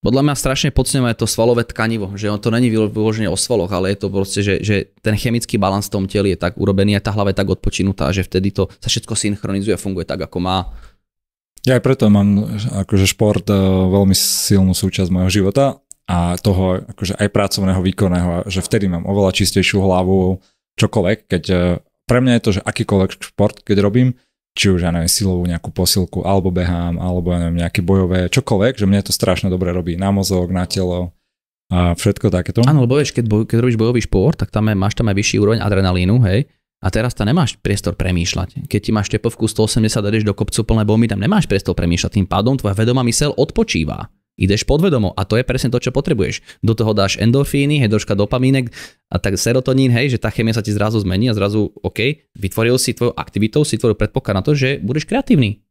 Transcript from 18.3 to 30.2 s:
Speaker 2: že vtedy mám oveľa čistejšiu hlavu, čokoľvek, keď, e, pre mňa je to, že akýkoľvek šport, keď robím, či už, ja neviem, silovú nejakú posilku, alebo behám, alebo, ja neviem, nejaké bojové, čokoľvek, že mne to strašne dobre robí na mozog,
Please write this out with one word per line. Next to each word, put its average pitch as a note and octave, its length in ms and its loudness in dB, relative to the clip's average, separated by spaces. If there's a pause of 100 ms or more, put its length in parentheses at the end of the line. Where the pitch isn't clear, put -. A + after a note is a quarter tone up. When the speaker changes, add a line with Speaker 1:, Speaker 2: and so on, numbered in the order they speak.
Speaker 2:
že F#2+ 160 -4
vtedy G2+ 320 -2
mám E2+ 160 -6
oveľa G2 240 2
čistejšiu G2 480 0
hlavu, F#2 560 2 (400)
čokoľvek, G#2 420 0 (140)
keď, F2+ 160 -2
e, F#2 80 2 (480)
pre B2 160 2
mňa B2+ 160 2
je A2+ 80 0
to, A2+ 60 2 (100)
že - 0 -
akýkoľvek G2+ 500 0 (140)
šport, - 400 -2
keď G2+ 160 2
robím, B2 320 2 (420)
či - 160 0
už, F2+ 160 2
ja E2+ 80 0
neviem, E2+ 160 0
silovú F#2 400 0
nejakú - 240 -6
posilku, F2+ 480 -2
alebo F#2+ 320 0
behám, F2 480 -2
alebo, F2 320 -2
ja F2 80 0
neviem, E2+ 240 -2
nejaké F2 160 -2
bojové, F#2 480 2
čokoľvek, A#2 480 0
že G2+ 80 0
mne G2 160 2
to - 80 -8
strašne F#2 400 -2
dobre F2+ 240 -2
robí F2 240 -4
na G2 160 0
mozog, F#2 400 -2